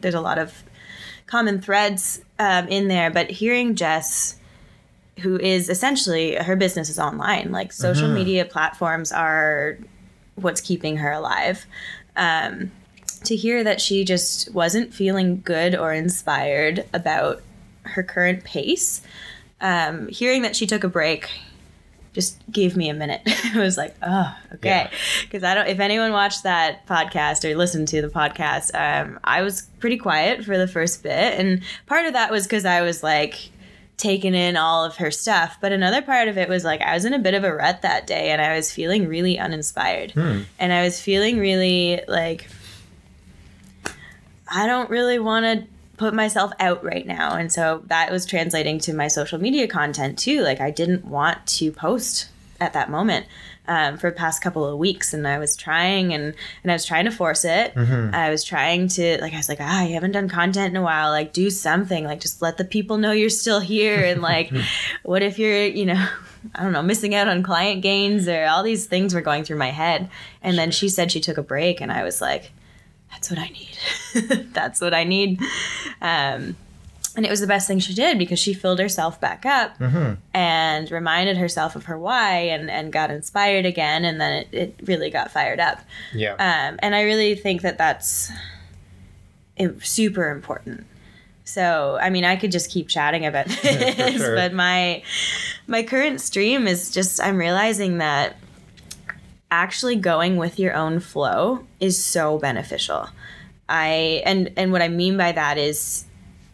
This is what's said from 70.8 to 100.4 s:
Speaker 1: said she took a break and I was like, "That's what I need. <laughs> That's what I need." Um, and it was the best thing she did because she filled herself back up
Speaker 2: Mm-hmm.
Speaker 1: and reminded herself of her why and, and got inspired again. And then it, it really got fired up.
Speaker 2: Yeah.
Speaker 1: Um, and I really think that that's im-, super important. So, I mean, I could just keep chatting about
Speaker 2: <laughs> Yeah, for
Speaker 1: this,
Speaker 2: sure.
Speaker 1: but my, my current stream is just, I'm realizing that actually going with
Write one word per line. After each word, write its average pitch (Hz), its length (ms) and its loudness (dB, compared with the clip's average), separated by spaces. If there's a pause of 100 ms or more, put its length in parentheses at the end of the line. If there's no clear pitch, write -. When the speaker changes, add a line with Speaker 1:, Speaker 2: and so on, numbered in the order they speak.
Speaker 1:
said 175 220 2
she 165 100 -2
took 156 180 -2
a 147 40 0
break 165 380 0
and 143 100 -4
I - 120 0
was 90 180 -2
like, 67 300 -2 (800)
"That's - 20 -8
what 170 80 -4
I 160 100 -6
need. - 1000 -4
<laughs> - 40 -20
That's - 280 -2
what 175 140 0
I 165 100 2
need." 185 360 2 (600)
Um, 143 560 -2 (600)
and 220 80 2
it 208 60 2
was 208 100 0
the 202 60 0
best 196 220 2
thing 190 100 2
she 185 160 0
did 262 240 2
because 175 220 0
she 202 140 0
filled 185 260 0
herself 185 400 -2
back - 260 -4
up 262 320 2
Speaker 2:
Mm-hmm. 127 360 0 (220)
Speaker 1:
and 160 540 2
reminded 170 460 2
herself 170 400 -2
of 151 80 -12
her 165 120 -8
why 196 420 2
and, 160 300 -2
and 156 240 -4
got 156 200 0
inspired 196 540 0
again. 165 380 0
And 160 160 -2
then 147 120 0
it, 147 200 -4
it - 300 -6
really 156 280 -2
got 127 200 -2
fired 139 300 0
up. - 180 0 (340)
Speaker 2:
Yeah. 107 200 -2
Speaker 1:
Um, 160 500 0
and 208 100 2
I 208 100 4
really 214 340 2
think 196 260 -2
that 175 160 0
that's - 540 0 (1200)
im-, 180 240 0
super 185 500 0
important. - 560 -10 (580)
So, 156 580 0
I 185 80 2
mean, 180 140 2
I 180 100 4
could 190 160 -2
just 170 180 -2
keep 165 200 -4
chatting 156 380 0
about 147 200 -2
Speaker 2:
<laughs> 214 180 -6
Yeah, 254 280 2
for 254 100 -2
Speaker 1:
this, 254 140 2
Speaker 2:
sure. - 180 2
Speaker 1:
but 180 180 2
my, 180 520 2 (640)
my 226 160 0
current 269 360 0
stream 226 460 2
is 180 240 0
just, 185 320 0
I'm 196 140 2
realizing 185 640 2
that 147 360 0 (1200)
actually 190 420 0
going 180 420 2
with 175 220 -2